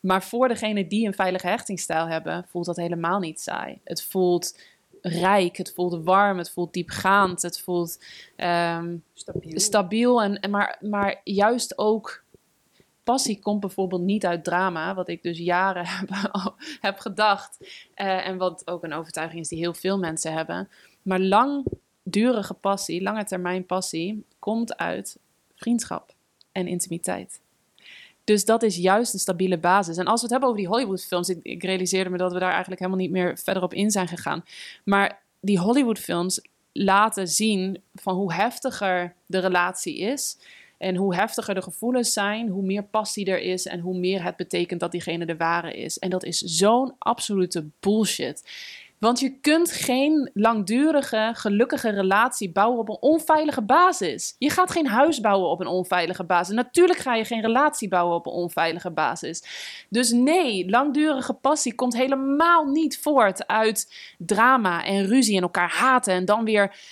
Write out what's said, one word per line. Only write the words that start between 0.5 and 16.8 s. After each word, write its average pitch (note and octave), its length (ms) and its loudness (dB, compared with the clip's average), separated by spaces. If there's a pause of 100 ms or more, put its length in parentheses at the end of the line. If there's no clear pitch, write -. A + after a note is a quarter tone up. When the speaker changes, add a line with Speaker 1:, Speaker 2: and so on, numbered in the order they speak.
Speaker 1:
die G#3+ 200 0
een F#3+ 80 -4
veilige F#3 320 -2
hechtingsstijl F3 600 -4
hebben, E3 420 -6
voelt F3 180 -6
dat F3 100 -4
helemaal E3+ 420 -2
niet E3 220 -6
saai. - 440 -8
Het - 200 -10
voelt F3+ 540 0 (500)
rijk, F3 480 2
het - 160 -10
voelt F3 320 -4
warm, F#3+ 340 4
het E3+ 120 -8
voelt E3+ 220 -6
diepgaand, F#3 720 0
het F3 180 -8
voelt, F3 380 -4 (380)
ehm, E3+ 600 -2 (180)
Speaker 2:
Stabiel. - 460 -8
Speaker 1:
stabiel A3 600 4
en, G3+ 180 -2
en G3 100 -6
maar, G3+ 300 0
maar G3+ 440 -2
juist G#3+ 540 0
ook, G#3+ 440 -2 (840)
passie A#3 360 0
komt G#3 200 -2
bijvoorbeeld F#3 420 -4
niet G3 240 0
uit E3+ 180 -2
drama, F3 500 -2
wat F#3 140 -6
ik E3+ 140 -10
dus E3+ 160 -6
jaren F3+ 500 0
<laughs> - 0 -
heb, F#3 200 -8 (720)